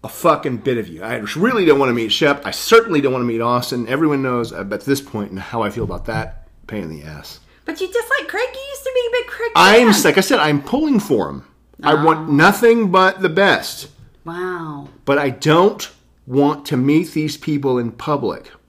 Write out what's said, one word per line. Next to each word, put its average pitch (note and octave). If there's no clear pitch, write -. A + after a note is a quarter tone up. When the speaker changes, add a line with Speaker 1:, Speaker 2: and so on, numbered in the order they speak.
Speaker 1:
a -
fucking D3
bit A#2+
of G2+
you. E2
I A2+
really G#3+
don't C#3+
wanna B2+
meet A2+
Shep. C#3+
I G2+
certainly A3+
don't C3+
wanna B2
meet A2+
Austin. A#2+
Everyone C#3+
knows, B2
uh, -
at G#2
this C#3
point, G2+
how A2+
I G#2
feel A2
about F2+
that A2
pain G#2
in E2
the D2+
ass. D2+
Speaker 2:
But D#4+
you F#4+
dislike A#4
Craig? A#4+
You C5
used C#5
to C5
be B4
a A4+
big A#4+
Craig A4+
Speaker 1:
I'm, G#3
Speaker 2:
fan. -
Speaker 1:
like D3+
I F#3+
said, A3
I'm D3+
pulling C#4
for G2+
him. C#2
I D3
want D#3+
Speaker 2:
Oh. D3+
Speaker 1:
nothing G3+
but F#3+
the F#3
best. E3
Speaker 2:
Wow. E3
Speaker 1:
But C#3
I C#3+
don't E3+
want C#3+
to C#3+
meet D3+
these D#3
people C#3+
in A#2
public B2+